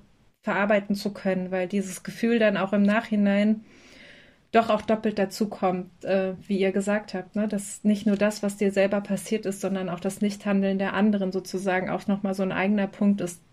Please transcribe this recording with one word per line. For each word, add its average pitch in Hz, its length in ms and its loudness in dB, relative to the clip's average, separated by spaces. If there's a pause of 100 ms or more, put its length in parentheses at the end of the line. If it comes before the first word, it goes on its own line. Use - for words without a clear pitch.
(420)
verarbeiten 202 540 2
zu 202 160 -6
können, 185 380 -2
weil 185 180 -2
dieses 185 340 -4
Gefühl 233 360 0
dann 214 180 4
auch 190 160 0
im 202 100 4
Nachhinein 208 840 2 (880)
doch 226 180 4
auch 214 120 2
doppelt 214 360 0
dazu 202 300 -2
kommt, 185 560 -4
äh, 190 280 0 (140)
wie 196 120 0
ihr 190 140 2
gesagt 202 420 -2
habt, 185 220 -8
ne? 214 100 0
Dass - 380 -6
nicht 208 220 2
nur 202 100 4
das, 208 260 0
was 202 140 -2
dir 196 160 2
selber 202 300 2
passiert 202 420 -4
ist, 196 160 -4
sondern 190 300 -4
auch 170 100 -6
das 190 220 -4
Nichthandeln 196 560 0
der 190 160 -2
anderen 196 360 2
sozusagen 185 600 -2
auch 190 160 -4
nochmal 196 260 0
so 190 100 -2
ein 190 100 0
eigener 196 340 2
Punkt 202 340 2
ist, 175 220 -6 (100)